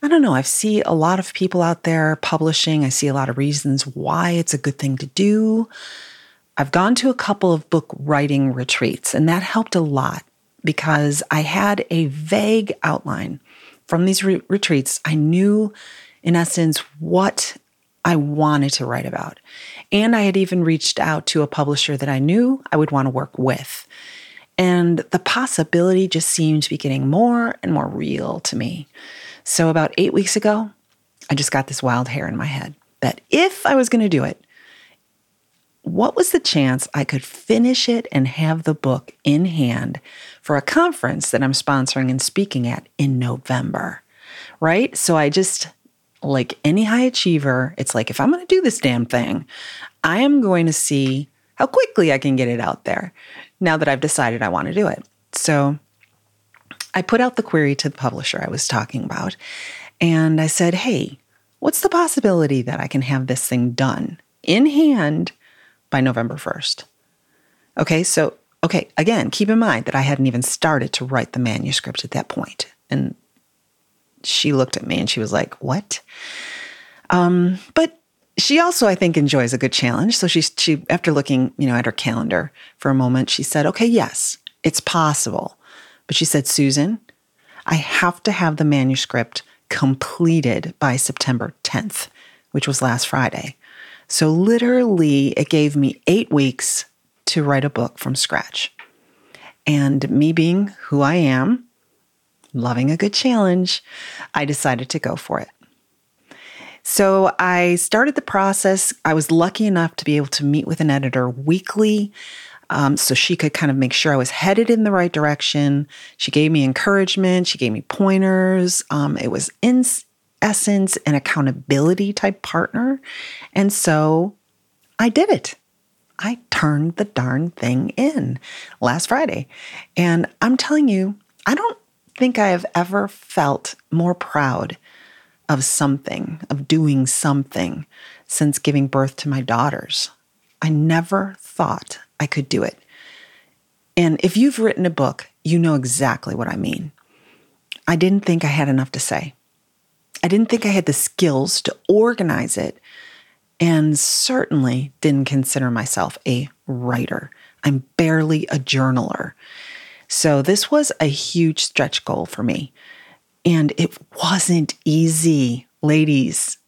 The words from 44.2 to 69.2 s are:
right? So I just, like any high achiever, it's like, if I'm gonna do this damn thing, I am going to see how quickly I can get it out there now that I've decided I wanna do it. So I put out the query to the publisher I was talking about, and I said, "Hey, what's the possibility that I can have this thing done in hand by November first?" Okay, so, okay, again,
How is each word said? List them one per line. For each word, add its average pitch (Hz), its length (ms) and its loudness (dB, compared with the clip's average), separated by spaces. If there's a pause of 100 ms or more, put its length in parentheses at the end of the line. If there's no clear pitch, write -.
right? 180 360 2
So 170 200 2
I 147 120 4
just, 180 400 -2 (540)
like 131 420 -2
any 185 200 2
high 226 180 2
achiever, 147 760 0
it's - 180 -2
like, 113 140 -2
if 135 100 -6
I'm 196 100 4
gonna 359 160 0
do 370 140 4
this 285 180 0
damn 120 280 0
thing, - 380 -2 (600)
I 165 160 2
am 285 200 4
going 185 260 2
to 160 60 2
see 139 560 -2 (280)
how 269 100 0
quickly 247 460 2
I 135 60 2
can 135 180 0
get 127 120 0
it 120 120 -2
out 90 240 -4
there - 280 -4 (460)
now 165 180 2
that 156 120 0
I've 135 120 0
decided 123 400 0
I 107 100 -2
wanna 85 220 -2
do 196 140 0
it. - 180 -4 (280)
So 143 480 0 (1120)
I 185 80 0
put 226 180 2
out 247 140 0
the 226 80 -2
query 151 340 2
to - 120 -4
the 135 80 -10
publisher - 440 -4
I - 100 -6
was - 180 -4
talking - 340 -4
about, - 340 -8 (640)
and 160 400 4
I 156 60 0
said, 170 280 0
"Hey, 185 440 -4 (400)
what's - 220 -4
the 392 80 2
possibility 190 760 2
that - 180 -6
I 143 60 -4
can 139 160 -2
have 131 240 -2
this 127 220 -4
thing 123 240 0
done - 480 -2 (220)
in 220 240 4
hand 226 640 2 (580)
by 139 100 2
November 120 360 0
first?" - 480 -8 (960)
Okay, 165 240 0
so, 165 320 0 (300)
okay, 170 320 0
again, 185 340 0